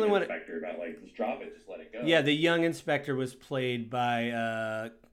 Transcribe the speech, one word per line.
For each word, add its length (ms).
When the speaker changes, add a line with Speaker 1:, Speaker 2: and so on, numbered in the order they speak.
Speaker 1:
only 80
one 120
Speaker 2:
inspector 340
about, 220
like, 240
"Just 120
drop 260
it, 140
just 140
let 100
it 140
go." 100
Speaker 1:
Yeah, 180
the 120
young 300
inspector 520
was 200
played 540
by, 420
uh, 580